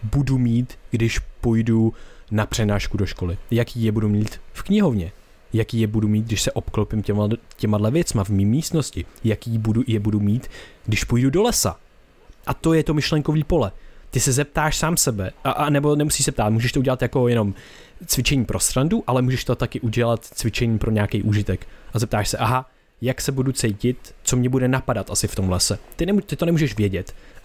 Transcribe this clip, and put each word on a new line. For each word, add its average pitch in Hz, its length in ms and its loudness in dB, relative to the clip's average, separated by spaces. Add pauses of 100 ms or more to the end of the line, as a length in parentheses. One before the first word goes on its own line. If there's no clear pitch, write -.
budu 131 360 0
mít, 120 400 0 (120)
když 113 280 0
půjdu 113 760 2 (360)
na 107 160 0
přednášku 104 500 0
do 98 100 0
školy? 90 320 -6 (120)
Jaký 117 320 0
je 110 100 2
budu 110 160 0
mít 104 320 0 (120)
v - 100 -10
knihovně? 135 500 2 (400)
Jaký 113 280 0
je 110 60 2
budu 107 220 0
mít, 107 180 2
když 107 160 -2
se - 100 0
obklopím - 500 -2
těma, 104 260 0 (280)
těma 107 340 2
věcma 127 340 0
v 98 40 -4
mý 98 180 2
místnosti? 143 580 -2 (200)
Jaký 113 340 -2
budu, 110 280 0
je 107 140 0
budu 104 200 0
mít, 101 260 0 (400)
když 107 180 0
půjdu 123 260 2
do 175 120 2
lesa?“ 196 340 0 (680)
A 123 80 -2
to 160 200 2
je 160 100 4
to 156 100 0
myšlenkový 151 500 2
pole. 127 280 0 (380)
Ty 127 100 0
se 135 120 2
zeptáš 151 440 0
sám 165 200 0
sebe, 98 340 0 (140)
a, 135 60 0
a 147 200 0
nebo 147 260 4
nemusíš 147 280 0
se 143 80 0
ptát, 107 160 0
můžeš 117 240 2
to 143 80 2
udělat 127 220 0
jako 123 260 2
jenom 110 260 2 (520)
cvičení 127 380 0
pro 95 160 -2
srandu, 165 460 0
ale 127 160 2
můžeš 127 220 0
to 123 100 0
taky - 260 -4
udělat 117 440 0
cvičení 113 540 -2
pro 110 120 -2
nějaký 104 320 0
užitek. 104 440 0 (280)
A 117 40 -2
zeptáš 107 300 -2
se, - 100 -2
„Aha, 123 320 0 (320)
jak 127 180 -2
se 143 120 -2
budu 135 200 0
cítit, - 720 -2
co - 140 0
mě 123 120 4
bude 127 200 2
napadat 123 420 -2
asi 101 180 -2
v - 60 -12
tom 95 160 0
lese?“ 90 280 0 (180)
Ty 170 100 -2
nemů-, 202 140 2
ty - 160 -6
to 170 100 -2
nemůžeš 151 300 2
vědět, 95 380 0 (300)